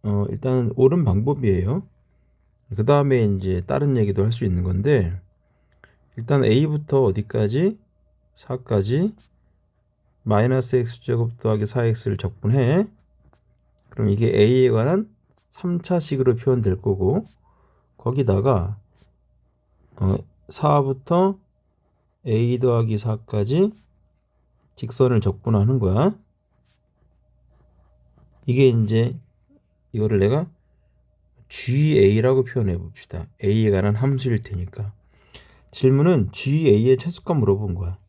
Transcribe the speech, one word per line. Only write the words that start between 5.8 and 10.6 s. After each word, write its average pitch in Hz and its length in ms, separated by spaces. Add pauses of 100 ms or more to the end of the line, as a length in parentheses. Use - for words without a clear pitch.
일단 135 260
A부터 139 600
어디까지? 113 760 (560)
사까지 127 800 (1080)
마이너스 123 540